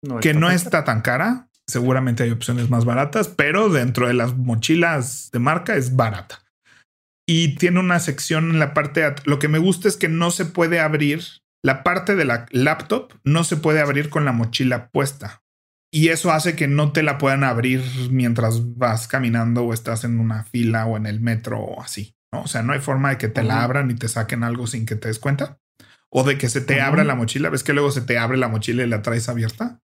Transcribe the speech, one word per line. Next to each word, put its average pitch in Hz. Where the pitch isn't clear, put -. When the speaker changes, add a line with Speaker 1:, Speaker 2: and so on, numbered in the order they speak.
Speaker 1:
No 131
Speaker 2:
Que 156
Speaker 1:
está 151
Speaker 2:
no 165
Speaker 1:
tan 180
Speaker 2:
está 175
Speaker 1:
cara. 156
Speaker 2:
tan 113
cara, 185
seguramente 127
hay 117
opciones 120
más 117
baratas, 143
pero 175
dentro 123
de 120
las 123
mochilas 127
de 123
marca 170
es 127
barata. 110
Y 165
tiene 180
una 180
sección 160
en 160
la 151
parte 147
de 151
at-, 143
lo 143
que 151
me 151
gusta 180
es 196
que 175
no 170
se 180
puede 165
abrir, 151
la 135
parte 180
de 165
la 120
laptop 156
no 160
se 175
puede 156
abrir 143
con 151
la 135
mochila 117
puesta. -
Y 156
eso 165
hace 156
que 139
no 147
te 156
la 143
puedan 139
abrir 127
mientras 120
vas 117
caminando 120
o 117
estás 117
en 117
una 110
fila 113
o 113
en 107
el 107
metro 117
o 107
así, -
¿no? -
O -
sea, 113
no 127
hay 139
forma 139
de 131
que 113
te 113
la 110
Speaker 1:
Ujú. 113
Speaker 2:
abran 127
y 117
te 113
saquen 117
algo 117
sin 113
que 110
te 113
des 107
cuenta. 143
O 127
de 139
que 127
se 127
te 135
Speaker 1:
Ujú. 139
Speaker 2:
abra 143
la 143
mochila. 135
¿Ves 139
que 151
luego 143
se 139
te 117
abre 117
la 123
mochila 113
y 120
la 107
traes 117
abierta? 120